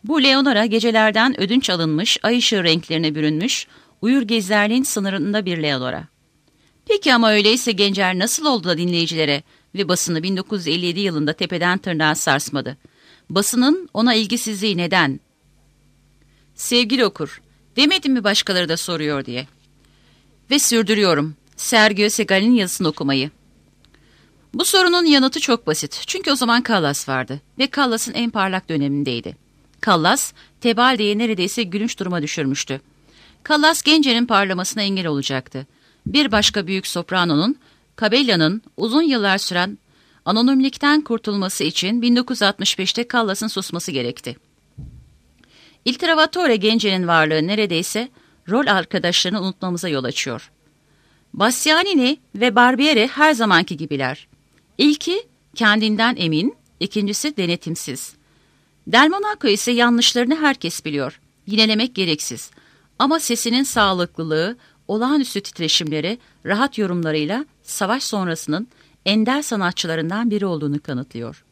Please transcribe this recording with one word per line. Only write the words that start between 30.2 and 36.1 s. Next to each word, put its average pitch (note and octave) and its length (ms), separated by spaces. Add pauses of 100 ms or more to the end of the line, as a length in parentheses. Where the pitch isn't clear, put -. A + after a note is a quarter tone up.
Tebaldi'yi A3+ 560
neredeyse A3 460
gülünç G#3 360
duruma F3 220
düşürmüştü. C#3+ 600 (680)
Callas D#4 320
Gencer'in C4+ 440
parlamasına G3 580
engel F#3+ 240
olacaktı. C#3 600 (380)
Bir C4 260